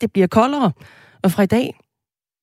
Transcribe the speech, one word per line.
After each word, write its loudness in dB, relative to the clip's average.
det -4
bliver 2
koldere. 0
Og 2
fra 0
i 2
dag, -2